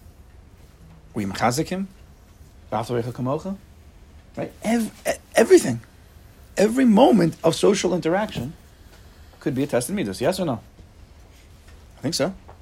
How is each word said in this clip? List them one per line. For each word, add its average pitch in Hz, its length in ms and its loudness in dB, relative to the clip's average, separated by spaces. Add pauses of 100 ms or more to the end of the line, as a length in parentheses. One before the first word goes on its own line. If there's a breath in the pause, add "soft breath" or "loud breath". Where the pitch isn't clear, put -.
(1160)
Were 110 80 -4
you 98 60 -4
mechazik 123 400 -2
him? 190 180 -6 (2500)
Right? - 160 -10 (120)
Ev-, 220 280 -2 (140)
e-, - 60 -2 (240)
everything. 233 440 4 (760)
Every 220 280 2
moment 214 600 6
of 165 100 2
social 185 400 0
interaction 170 580 -4 (880)
could 147 140 -4
be 131 80 -2
a 147 40 -2
test 120 220 -2
of 185 60 -6
midos. 113 260 -6
Yes 185 200 -2
or 180 40 -2
no? 120 160 -4 (1400)
I - 40 -20
think 147 120 -4
so. 175 200 -2 (280)